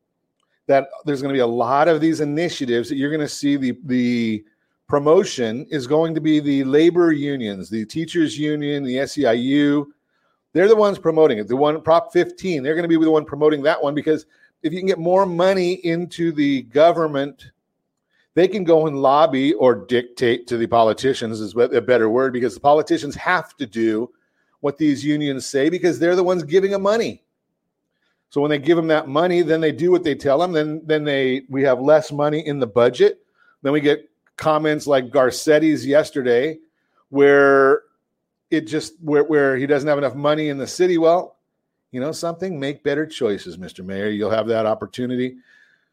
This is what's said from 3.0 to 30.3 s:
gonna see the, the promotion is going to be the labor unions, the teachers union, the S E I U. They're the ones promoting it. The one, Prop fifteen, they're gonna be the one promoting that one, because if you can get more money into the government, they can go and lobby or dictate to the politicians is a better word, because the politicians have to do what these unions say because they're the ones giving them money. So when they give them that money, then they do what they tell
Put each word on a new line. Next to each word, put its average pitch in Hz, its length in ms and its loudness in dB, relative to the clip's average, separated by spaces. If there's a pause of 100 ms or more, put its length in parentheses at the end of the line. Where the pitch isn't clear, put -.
gonna 151 160 -4
see 143 300 -2
the, 127 300 -4
the 120 580 -2 (420)
promotion 143 840 0
is 135 160 -6
going 160 280 0
to 156 60 -4
be 151 200 0
the 143 240 -2
labor 165 460 4
unions, 123 600 -6
the 110 160 -6
teachers 156 520 -4
union, 147 460 -4
the 127 140 -4
S 135 180 -6
E 143 80 -2
I 117 80 4
U. 143 600 0 (580)
They're 185 160 2
the 226 80 6
ones 202 220 2
promoting 156 400 2
it. 104 100 -6
The 123 80 -2
one, 151 240 0
Prop 165 320 2
fifteen, 175 500 -2
they're 147 120 -2
gonna 170 120 -4
be 165 120 2
the 160 120 2
one 156 140 2
promoting 147 380 0
that 143 200 0
one, 147 120 -4
because 151 320 -2 (360)
if 156 100 -4
you 180 60 -6
can 185 80 -4
get 185 120 0
more 185 280 2
money 180 580 0
into 170 460 -4
the 143 340 -2
government, 147 840 0 (840)
they 175 120 4
can 190 160 -2
go 160 240 4
and 139 160 -4
lobby 139 520 4
or 127 200 4
dictate 123 720 -2
to 120 100 -4
the 113 100 -2
politicians 113 720 0
is 101 160 -10
a 127 240 2
better 113 280 2
word, 127 240 0
because 123 220 -2
the - 60 -20
politicians 147 540 0
have 175 420 -4
to 135 100 -8
do 113 440 -2 (500)
what 143 180 -4
these 143 260 0
unions 147 420 -4
say 139 220 0
because 170 300 0
they're 170 180 2
the 185 60 2
ones 180 220 0
giving 190 260 2
them 196 120 -4
money. 196 420 -2 (1040)
So 143 120 -4
when 147 100 0
they 147 80 0
give 160 180 2
them 160 120 -2
that 151 200 0
money, 175 340 0
then 160 180 0
they 151 120 0
do 165 180 0
what 175 140 2
they 143 100 -2
tell 139 240 0